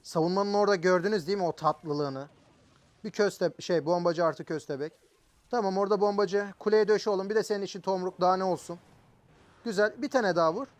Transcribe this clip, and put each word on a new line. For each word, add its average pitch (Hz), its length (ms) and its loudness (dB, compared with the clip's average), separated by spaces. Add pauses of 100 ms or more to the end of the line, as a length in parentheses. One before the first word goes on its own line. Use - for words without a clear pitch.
Savunmanın 190 520 -2
orada 202 220 4
gördünüz 180 500 0
değil 202 120 -2
mi 185 60 -2
o 160 120 -2
tatlılığını? 147 720 -4 (760)
Bir 214 60 -8
köste-, 190 520 -2
şey, 160 240 0
bombacı 175 380 0
artı 156 200 -2
köstebek. 151 480 -8 (580)
Tamam, 196 280 0
orada 196 220 2
bombacı. 202 460 0 (120)
Kuleye 214 300 4
döş 214 200 2
oğlum. 196 220 -2
Bir 214 40 -2
de 214 80 2
senin 202 220 -2
için 190 160 -10
tomruk. 185 400 -4
Daha 185 160 4
ne 190 80 -2
olsun? 175 340 -4 (840)
Güzel. 214 380 0
Bir 277 80 -6
tane 202 260 2
daha 165 180 2
vur. 262 120 -8 (140)